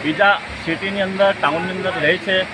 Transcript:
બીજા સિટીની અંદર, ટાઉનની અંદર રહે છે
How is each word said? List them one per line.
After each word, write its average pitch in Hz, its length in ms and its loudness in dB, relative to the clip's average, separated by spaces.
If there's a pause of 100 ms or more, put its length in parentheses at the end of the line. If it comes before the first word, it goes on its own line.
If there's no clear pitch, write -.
બીજા 185 320 4 (300)
સિટીની 196 420 -2
અંદર, 196 260 2
ટાઉનની 170 420 0
અંદર 185 180 -2 (100)
રહે 151 100 4 (140)
છે 190 100 2 (160)